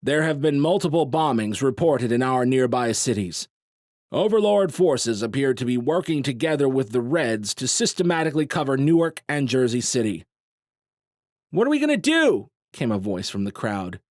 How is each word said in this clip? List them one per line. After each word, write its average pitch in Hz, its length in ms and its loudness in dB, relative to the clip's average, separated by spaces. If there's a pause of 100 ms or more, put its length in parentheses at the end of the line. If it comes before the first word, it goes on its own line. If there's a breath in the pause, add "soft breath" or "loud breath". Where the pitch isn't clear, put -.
There 147 200 0
have 156 160 0
been 147 180 2
multiple 160 500 2
bombings 117 540 0
reported 135 480 2
in 120 140 2
our 127 200 2
nearby 123 460 2
cities. 101 560 -4 (640)
Overlord 208 640 2
forces 123 480 0
appear 131 320 0
to 127 100 -6
be 123 140 0
working 151 460 -2
together 139 440 0
with 131 220 0
the 123 100 0
Reds 117 540 -2
to 131 140 -8
systematically 165 760 0
cover 139 320 -2
Newark 160 520 2
and 143 180 -2
Jersey 123 340 2
City. 107 440 -2 (1300)
What 208 160 2
are - 20 0
we 302 80 2
gonna 294 180 2
do? 254 520 2 (240)
came 123 180 -4
a 107 80 0
voice 98 320 -4
from 101 140 -4
the 101 80 -4
crowd. 95 480 -6 (100)